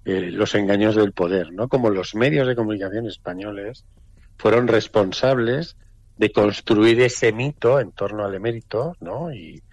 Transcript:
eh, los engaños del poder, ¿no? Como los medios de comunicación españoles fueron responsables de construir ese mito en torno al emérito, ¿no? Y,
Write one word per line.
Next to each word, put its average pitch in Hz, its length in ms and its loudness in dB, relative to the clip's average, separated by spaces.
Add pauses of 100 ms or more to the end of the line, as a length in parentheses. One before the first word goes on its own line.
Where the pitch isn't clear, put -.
eh, 92 260 -2
los 104 220 -2
engaños 104 420 2
del 104 160 4
poder, 87 400 -2
¿no? 104 160 -4
Como 123 220 2
los 95 240 -2
medios 131 340 0
de 123 80 -2
comunicación 107 500 -4
españoles 101 800 -12 (540)
fueron 113 280 4
responsables 117 1120 0 (400)
de 107 160 0
construir 110 680 4
ese 120 320 2
mito 131 460 0
en 104 140 -4
torno 104 320 -6
al 98 100 -4
emérito, 117 680 -6
¿no? 139 320 -10
Y, 82 300 -16 (100)